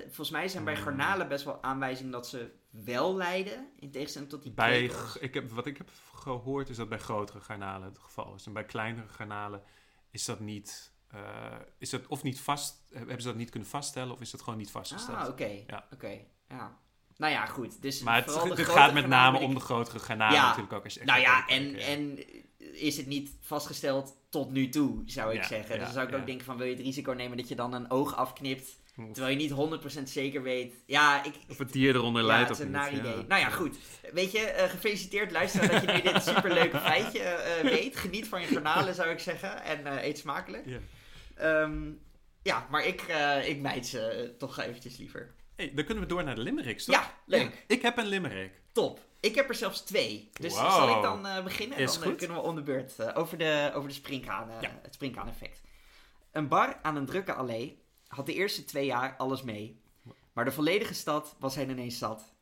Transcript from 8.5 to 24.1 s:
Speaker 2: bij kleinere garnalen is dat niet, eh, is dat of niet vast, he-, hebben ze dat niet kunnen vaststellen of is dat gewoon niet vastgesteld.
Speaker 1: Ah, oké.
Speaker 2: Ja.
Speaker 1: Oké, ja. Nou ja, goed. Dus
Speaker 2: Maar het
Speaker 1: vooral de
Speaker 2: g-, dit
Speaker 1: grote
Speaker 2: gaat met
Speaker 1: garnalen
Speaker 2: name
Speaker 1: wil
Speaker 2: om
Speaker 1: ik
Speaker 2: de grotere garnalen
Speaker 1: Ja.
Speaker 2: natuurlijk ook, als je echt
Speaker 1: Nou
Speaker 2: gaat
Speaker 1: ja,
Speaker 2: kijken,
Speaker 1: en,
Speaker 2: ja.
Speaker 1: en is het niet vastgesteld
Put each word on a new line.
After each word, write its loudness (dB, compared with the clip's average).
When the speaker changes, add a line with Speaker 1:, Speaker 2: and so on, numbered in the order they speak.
Speaker 2:
bij -6
kleinere -6
garnalen -10
is -8
dat -4
niet, -10
eh, -16
is -12
dat -6
of -6
niet -2
vast, -6
he-, -14
hebben -8
ze -4
dat -4
niet -6
kunnen -8
vaststellen -6
of -14
is -12
dat -14
gewoon -8
niet -10
vastgesteld. -8
Speaker 1:
Ah, -4
oké. -6
Speaker 2:
Ja. -12
Speaker 1:
Oké, -12
ja. -14
Nou 2
ja, 2
goed. -8
Dus -4
Speaker 2:
Maar 4
het 6
Speaker 1:
vooral 0
de 0
Speaker 2:
g-, 0
dit 2
Speaker 1:
grote 8
Speaker 2:
gaat 12
met 6
Speaker 1:
garnalen 8
Speaker 2:
name 8
Speaker 1:
wil 4
Speaker 2:
om 2
Speaker 1:
ik -2
Speaker 2:
de -8
grotere 0
garnalen 4
Speaker 1:
Ja. 10
Speaker 2:
natuurlijk 2
ook, -6
als -10
je -12
echt 0
Speaker 1:
Nou 8
Speaker 2:
gaat 8
Speaker 1:
ja, 4
Speaker 2:
kijken, -2
Speaker 1:
en, -
Speaker 2:
ja. -6
Speaker 1:
en -6
is 0
het -6
niet -4
vastgesteld -4